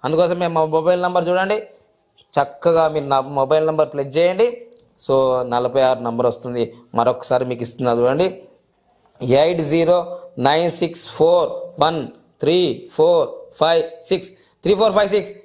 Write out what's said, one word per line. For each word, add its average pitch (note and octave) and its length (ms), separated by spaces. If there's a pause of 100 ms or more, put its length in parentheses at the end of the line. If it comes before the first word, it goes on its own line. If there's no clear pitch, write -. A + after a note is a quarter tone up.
అందుకోసమే E3+ 420
మా D#3+ 180
మొబైల్ D#3+ 360
నంబర్ F3+ 280
చూడండి, F#3+ 260 (840)
చక్కగా D#3+ 460
మీరు D#3 180
నా C#3 160
మొబైల్ C#3+ 460
నంబర్ D#3 260
ప్లగ్ C#3 240
చేయండి. F#3 440 (480)
So, C#3 40 (360)
నలభై B2 320
ఆరు B2+ 180
నంబర్ A#2+ 260
వస్తుంది. A#2+ 480 (220)
మరొకసారి B2 500
మీకు A#2+ 180
ఇస్తున్నా B2 300
చూడండి, C3+ 500 (760)
ఎయిట్ D3+ 400
జీరో E3 580 (200)
నైన్ D#3 320
సిక్స్ E3 360
ఫోర్ E3 420 (300)
వన్ D3+ 280 (320)
త్రీ D#3 540
ఫోర్ D#3+ 360 (300)
ఫైవ్ E3 240 (200)
సిక్స్, - 260 (340)
త్రీ G3 120
ఫోర్ G#3+ 180
ఫైవ్ G3+ 160
సిక్స్. G3 220 (140)